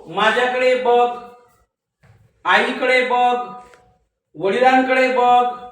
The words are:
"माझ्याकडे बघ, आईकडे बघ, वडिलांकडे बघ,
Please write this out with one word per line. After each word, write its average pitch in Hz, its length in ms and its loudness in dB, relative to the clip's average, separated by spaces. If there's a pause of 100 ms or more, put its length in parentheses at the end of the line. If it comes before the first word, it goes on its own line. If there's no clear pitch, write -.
"माझ्याकडे 247 680 0
बघ, 240 340 2 (1400)
आईकडे 254 680 0
बघ, 247 260 2 (960)
वडिलांकडे 254 760 2
बघ, 247 360 2 (280)